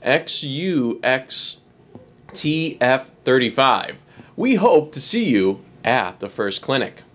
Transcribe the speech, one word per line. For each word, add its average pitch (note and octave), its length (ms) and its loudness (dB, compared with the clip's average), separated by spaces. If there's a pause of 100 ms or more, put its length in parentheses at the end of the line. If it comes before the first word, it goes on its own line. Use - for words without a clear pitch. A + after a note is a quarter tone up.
X D#3 400 -2
U C#3+ 600 -2
X - 540 -4 (760)
T D#3 480 -2
F C3 300 2 (140)
thirty-five. B2+ 800 2 (340)
We B3+ 180 2
hope F3 380 4
to C#3 80 -10
see A3+ 240 -2
you G2+ 360 2 (240)
at A2+ 360 -2
the G2+ 80 -8
first G2+ 340 -6
clinic. B2+ 400 -4 (120)